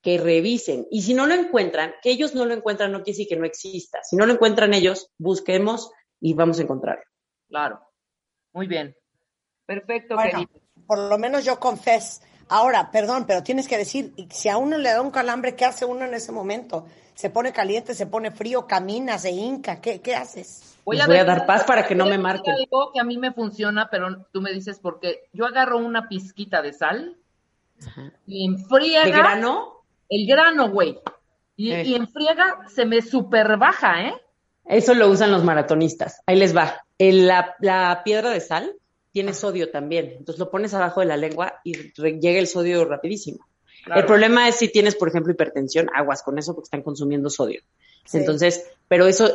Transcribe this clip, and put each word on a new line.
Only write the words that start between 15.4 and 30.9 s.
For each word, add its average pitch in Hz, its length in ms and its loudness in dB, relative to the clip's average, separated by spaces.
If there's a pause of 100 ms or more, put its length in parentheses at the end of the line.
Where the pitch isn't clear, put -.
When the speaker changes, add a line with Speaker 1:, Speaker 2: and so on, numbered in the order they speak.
Speaker 3:
¿qué 254 100 0
hace 247 220 -2
uno 247 180 -6
en 247 80 -8
ese 226 200 -10
momento? 202 520 -8 (300)
¿Se - 160 -8
pone 240 220 -2
caliente, 220 420 -4
se 196 120 -8
pone 220 240 -6
frío, 233 360 -6
camina, 202 520 -4
se 185 120 -6
hinca? 208 500 -8
¿Qué, 196 200 -6
qué 247 160 -6
haces? - 680 -14
Speaker 2:
Voy 165 120 -2
Speaker 1:
Les 190 80 2
Speaker 2:
a - 20 4
Speaker 1:
voy 175 100 8
a 185 80 6
Speaker 2:
decir 175 140 4
Speaker 1:
dar - 80 -2
paz 196 180 4
para 240 220 2
que 196 80 0
no 180 100 2
Speaker 2:
voy 202 100 2
a 196 40 0
Speaker 1:
me 190 40 -2
Speaker 2:
decir 185 220 -4
Speaker 1:
marquen. 277 100 -2
Speaker 2:
algo 262 380 -2
que 254 80 -2
a 240 40 -2
mí 240 120 -6
me 254 160 -6
funciona, 214 580 -4
pero 185 420 -6
tú 190 80 -6
me 196 120 -6
dices 190 280 -10
por 180 180 -8
qué. 175 220 -6 (120)
Yo 233 140 -4
agarro 247 320 0
una 233 300 -4
pizquita 190 520 -6
de 147 120 -8
sal 226 440 -6 (680)
Speaker 1:
Ajá. 135 260 -18 (140)
Speaker 2:
y 196 180 -6
en 190 220 0
friega 311 380 4
Speaker 1:
¿De 294 80 4
grano? 302 720 2 (240)
Speaker 2:
El 208 180 -2
grano, 285 440 4
güey. 190 280 0 (580)